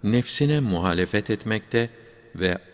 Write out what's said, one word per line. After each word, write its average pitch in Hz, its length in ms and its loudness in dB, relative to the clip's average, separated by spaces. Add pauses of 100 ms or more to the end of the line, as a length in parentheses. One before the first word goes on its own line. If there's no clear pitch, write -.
nefsine 123 560 2
muhalefet 92 680 0
etmekte 110 600 -2 (460)
ve 90 220 0 (160)